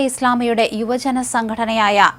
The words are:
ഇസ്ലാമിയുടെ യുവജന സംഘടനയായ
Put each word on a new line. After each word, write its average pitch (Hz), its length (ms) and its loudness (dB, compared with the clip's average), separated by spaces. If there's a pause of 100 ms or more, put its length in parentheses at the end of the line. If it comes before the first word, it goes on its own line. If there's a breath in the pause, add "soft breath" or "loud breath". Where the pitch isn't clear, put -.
ഇസ്ലാമിയുടെ 240 560 0 (160)
യുവജന 247 380 -2 (160)
സംഘടനയായ 220 640 0 (220)